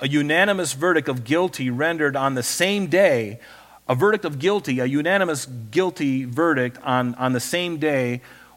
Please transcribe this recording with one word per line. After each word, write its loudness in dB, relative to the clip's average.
A -2
unanimous 2
verdict 0
of -6
guilty 0
rendered 0
on 0
the -2
same 0
day, 2
a 4
verdict 2
of -6
guilty, 0
a 0
unanimous 0
guilty -2
verdict 0
on, 0
on 0
the 0
same -4
day -2